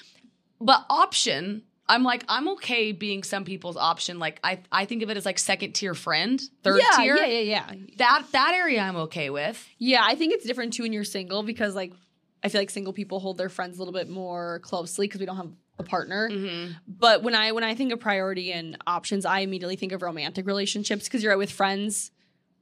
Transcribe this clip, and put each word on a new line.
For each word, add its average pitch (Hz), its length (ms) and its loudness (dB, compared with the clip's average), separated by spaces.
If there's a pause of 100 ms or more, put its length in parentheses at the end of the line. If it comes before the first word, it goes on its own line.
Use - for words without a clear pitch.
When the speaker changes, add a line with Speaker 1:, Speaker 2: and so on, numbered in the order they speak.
(600)
Speaker 1:
But 240 300 4
option, 214 720 2 (260)
I'm 240 160 6
like, 240 240 0
I'm 247 200 0
okay 233 440 -2
being 196 300 -6
some 196 240 -6
people's 175 320 -10
option. 170 400 0
Like, 160 260 -4
I, 185 160 -2 (100)
I 190 140 2
think 226 180 -4
of 208 60 -4
it 214 80 -4
as, 196 80 -6
like, 190 140 -4
second 196 340 0
tier 190 220 -4
friend, 175 440 0 (240)
third 196 200 6
Speaker 2:
Yeah, 370 160 8
Speaker 1:
tier. 262 180 6
Speaker 2:
yeah, 311 100 4
yeah, 233 140 0 (300)
yeah. 196 40 -14 (220)
Speaker 1:
That, 254 360 6
that 285 220 4
area 320 280 2
I'm 190 140 -2
okay 160 340 -4
with. 147 360 -4 (120)
Speaker 2:
Yeah, 240 260 6
I 226 100 6
think 320 200 2
it's - 100 -2
different 233 300 -4
too 240 80 -4
when 226 100 -2
you're 214 120 -2
single 190 380 -6
because, 220 320 -2
like, 185 200 -6 (500)
I 202 60 0
feel 202 100 2
like 196 100 0
single 190 220 -8
people 196 260 -6
hold 190 200 -6
their 185 100 -2
friends 180 300 -8
a - 20 -8
little 180 140 -8
bit 175 160 -4
more 175 520 -6
closely 185 460 -4
'cause 208 120 -12
we 196 60 -6
don't 185 120 -6
have 170 120 -10 (280)
a - 60 -8
partner. 190 440 -2
Speaker 1:
Mm-hmm. 180 440 -6 (140)
Speaker 2:
But 220 360 6
when 233 120 2
I, 220 180 4
when 226 120 0
I 220 100 -2
think 254 180 -2
of 233 80 -4
priority 190 520 -2
and 165 240 -8 (100)
options, 175 380 -2
I 185 160 2
immediately 190 360 -4
think 185 160 -6
of 180 100 -6
romantic 170 440 -6
relationships 202 640 -2
'cause 233 140 -2
you're 208 160 4
with 196 120 0
friends. 202 600 -2 (520)